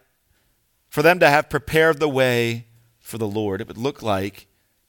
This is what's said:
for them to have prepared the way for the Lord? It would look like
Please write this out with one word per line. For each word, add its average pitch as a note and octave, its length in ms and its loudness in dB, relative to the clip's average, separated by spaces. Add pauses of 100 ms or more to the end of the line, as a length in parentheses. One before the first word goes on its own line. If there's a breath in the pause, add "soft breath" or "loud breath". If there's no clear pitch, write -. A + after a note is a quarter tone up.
(880)
for - 140 -4
them F3 160 4
to E3+ 100 6
have D3 220 2
prepared D#3+ 480 0
the D#3 100 -2
way A#2+ 580 0 (340)
for - 180 -16
the A2 80 -4
Lord? G2+ 340 -4
It A2 60 -10
would F#2 100 -16
look C3 240 -8
like G2+ 460 -4 (420)